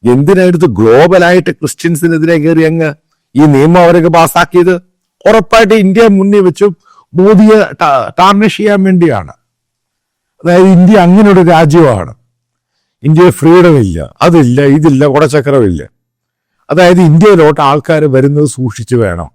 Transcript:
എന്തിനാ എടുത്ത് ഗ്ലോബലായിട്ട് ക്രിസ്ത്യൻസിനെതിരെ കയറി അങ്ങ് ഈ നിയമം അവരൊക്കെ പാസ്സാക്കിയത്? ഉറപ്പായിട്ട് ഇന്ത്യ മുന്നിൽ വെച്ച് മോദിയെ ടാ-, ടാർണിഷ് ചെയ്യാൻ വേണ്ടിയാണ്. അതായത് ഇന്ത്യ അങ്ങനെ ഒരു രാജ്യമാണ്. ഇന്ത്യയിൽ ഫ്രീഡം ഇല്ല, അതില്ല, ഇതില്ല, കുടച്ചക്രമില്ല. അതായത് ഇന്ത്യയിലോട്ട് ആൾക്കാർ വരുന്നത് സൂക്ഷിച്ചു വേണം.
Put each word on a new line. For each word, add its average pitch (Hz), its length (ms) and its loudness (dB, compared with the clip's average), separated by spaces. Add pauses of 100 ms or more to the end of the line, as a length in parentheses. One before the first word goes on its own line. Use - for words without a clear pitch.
(120)
എന്തിനാ 156 320 0
എടുത്ത് 180 220 0
ഗ്ലോബലായിട്ട് 165 840 0
ക്രിസ്ത്യൻസിനെതിരെ 165 840 -4
കയറി 160 260 -2
അങ്ങ് 160 300 -4 (420)
ഈ 143 100 2
നിയമം 151 320 2
അവരൊക്കെ 175 320 2
പാസ്സാക്കിയത്? 175 680 0 (540)
ഉറപ്പായിട്ട് 220 440 0
ഇന്ത്യ 220 340 0
മുന്നിൽ 202 320 0
വെച്ച് 185 260 -2 (480)
മോദിയെ 208 680 2
ടാ-, 139 280 -2 (100)
ടാർണിഷ് 196 380 0
ചെയ്യാൻ 202 260 -2
വേണ്ടിയാണ്. 160 480 -2 (1120)
അതായത് 175 200 2
ഇന്ത്യ 190 340 2
അങ്ങനെ 190 320 2
ഒരു 185 80 2
രാജ്യമാണ്. 160 760 0 (880)
ഇന്ത്യയിൽ 160 280 2
ഫ്രീഡം 165 460 2
ഇല്ല, 87 440 -6
അതില്ല, 143 400 0
ഇതില്ല, 143 440 0
കുടച്ചക്രമില്ല. 135 840 -2 (800)
അതായത് 180 320 2
ഇന്ത്യയിലോട്ട് 160 600 2
ആൾക്കാർ 151 420 -2
വരുന്നത് 143 420 -2
സൂക്ഷിച്ചു 123 500 -8
വേണം. 90 400 -6